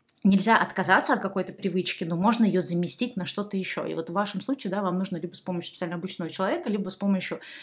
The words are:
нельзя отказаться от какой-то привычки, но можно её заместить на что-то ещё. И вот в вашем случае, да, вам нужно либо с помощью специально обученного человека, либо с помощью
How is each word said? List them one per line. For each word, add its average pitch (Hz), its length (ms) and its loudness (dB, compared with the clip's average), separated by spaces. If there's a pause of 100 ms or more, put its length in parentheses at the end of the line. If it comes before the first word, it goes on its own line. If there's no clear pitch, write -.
(240)
нельзя 196 340 6
отказаться 185 560 4
от 214 60 0
какой-то 185 320 -4
привычки, 180 520 -2
но 170 120 -2
можно 226 280 4
её 185 180 4
заместить 175 540 0
на 180 100 -4
что-то 202 300 -4
ещё. 180 300 -4
И 160 80 -4
вот 165 160 -6
в 170 40 -8
вашем 196 280 -2
случае, 269 300 -4
да, 202 100 -2
вам 180 160 0
нужно 185 200 -2
либо 170 160 -8
с - 60 -8
помощью 175 300 -4
специально 175 260 -4
обученного 170 360 -6
человека, 254 380 -2
либо 202 200 -2
с - 60 -8
помощью 190 440 0 (220)